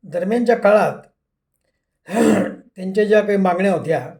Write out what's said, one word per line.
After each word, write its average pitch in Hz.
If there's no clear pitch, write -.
दरम्यानच्या 208
काळात 202
<clears throat> 214
त्यांच्या 190
ज्या 208
काही 202
मागण्या 185
होत्या 151